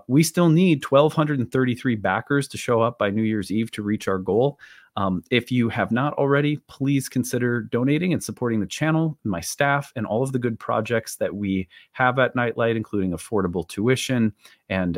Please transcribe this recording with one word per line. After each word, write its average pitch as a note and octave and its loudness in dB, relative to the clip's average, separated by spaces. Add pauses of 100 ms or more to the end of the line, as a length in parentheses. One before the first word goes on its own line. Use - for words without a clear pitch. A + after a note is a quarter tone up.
we C#3 6
still E3+ 2
need D#3+ 4
twelve D3 4
hundred D3+ 0
and A#2 -2
thirty-three B2+ 0
backers G#2+ 0
to - -12
show A#2 2
up A#2 0
by G#2 2
New G#2+ 0
Year's G#2+ -2
Eve A2 0
to A2 -8
reach G#2 -2
our F#2+ 0
goal. G2+ 0 (380)
Um, F#2+ -2
if B2 0
you A#2+ 2
have G#2+ -2
not C3+ 0
already, C#3+ 0 (100)
please C3+ -2
consider A#2+ -2
donating C#3 0
and B2 -2
supporting A2+ -4
the G2+ -2
channel, D#3+ -2
my F#2 -2
staff, C#3+ -2
and A2 -4
all A2 0
of C3+ -2
the C3 0
good A#2+ -2
projects A2+ -2
that F2+ -4
we F#2+ -2 (240)
have B2+ 2
at B2 2
Nightlight, A#2 0
including G2+ -2
affordable F2+ -2
tuition A#2 0 (340)
and, F#2 -2